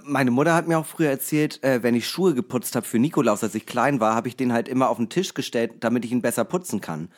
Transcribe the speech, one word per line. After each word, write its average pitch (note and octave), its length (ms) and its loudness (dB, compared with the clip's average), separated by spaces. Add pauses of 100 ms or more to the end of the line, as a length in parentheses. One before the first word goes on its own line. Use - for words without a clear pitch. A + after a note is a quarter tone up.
meine C3+ 260 0
Mutter D3 240 4
hat E3+ 120 0
mir E3 100 2
auch D#3 80 -2
früher D#3 240 0
erzählt, D3+ 540 -2
äh, C3 200 2
wenn A#2+ 120 4
ich A2+ 120 0
Schuhe F3 280 2
geputzt B2 400 -4
hab A#2+ 100 -2
für A2+ 140 0
Nikolaus, A#2 440 2
als G#2+ 120 -4
ich A2 100 -6
klein B2+ 340 0
war, A2 160 2
hab A#2 120 -2
ich A#2+ 80 -8
den B2 180 0
halt A#2 140 0
immer B2+ 220 2
auf A2+ 80 0
den A#2 120 -2
Tisch - 240 -4
gestellt, A#2 460 -4
damit A#2+ 260 0
ich A2+ 60 -8
ihn B2 100 0
besser A#2 240 0
putzen F3 360 -4
kann. D#2+ 360 -8